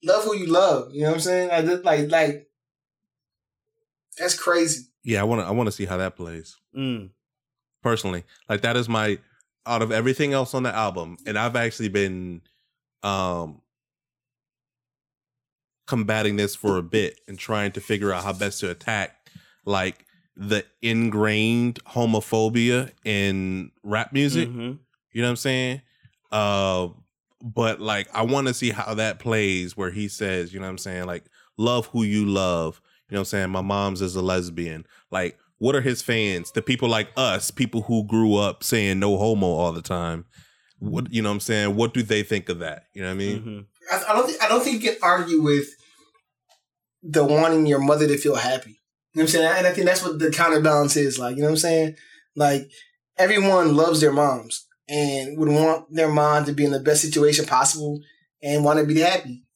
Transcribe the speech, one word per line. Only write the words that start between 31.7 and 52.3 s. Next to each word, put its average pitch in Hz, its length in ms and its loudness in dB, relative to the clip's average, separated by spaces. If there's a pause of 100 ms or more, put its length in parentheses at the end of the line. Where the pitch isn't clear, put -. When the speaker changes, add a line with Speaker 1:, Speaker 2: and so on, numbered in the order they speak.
Speaker 2:
who 117 140 -2
you 104 240 0
love." 90 540 -2 (300)
You 101 40 -12
know 101 40 -2
what - 20 -2
I'm 95 60 -4
saying? 95 240 -2
"My 95 100 -2
mom's 98 400 -2
is 92 160 -4
a 92 60 -2
lesbian." 87 640 -4 (240)
Like, 90 280 -6 (200)
what 127 180 2
are 131 60 0
his 123 200 -2
fans, 104 500 -2
the 110 100 -2
people 127 260 -2
like 110 300 0
us, 101 320 0
people 113 320 -4
who 110 240 0
grew 110 300 4
up 101 280 0
saying 98 340 0
"no 101 200 2
homo" 104 280 2
all 85 260 2
the 82 100 -8
time? 85 420 -6 (560)
What, 120 320 -6
you 117 100 0
know 104 60 0
what 104 60 0
I'm 98 60 -4
saying? 104 360 0
What 113 180 0
do 123 80 0
they 107 200 0
think 98 260 -4
of 87 120 -4
that? 78 340 -10
You 98 80 -10
know 92 60 -4
what 92 60 -4
I 95 40 -4
mean? 101 220 -4
Speaker 3:
Mm-hmm. 107 540 -12
Speaker 1:
I, - 160 -4
I 214 60 2
don't 254 120 2
thi-, - 120 -8
I 214 80 2
don't 247 160 4
think 240 180 -2
you 233 100 0
can - 100 -6
argue 170 400 2
with 143 260 2 (1300)
the 156 220 2
wanting 156 420 4
your 143 120 4
mother 147 300 4
to 143 80 2
feel 143 200 0
happy. 123 440 -4 (320)
You 156 80 -2
know 160 40 6
what 156 40 2
I'm - 0 -
saying? 165 300 4
And 180 80 2
I 180 60 4
think 180 140 0
that's 180 160 2
what 160 160 -4
the 156 120 2
counterbalance 151 640 4
is, 135 220 0
like, 123 180 -6
you 143 60 -2
know 147 60 2
what 156 40 2
I'm 160 60 2
saying? 160 380 2 (380)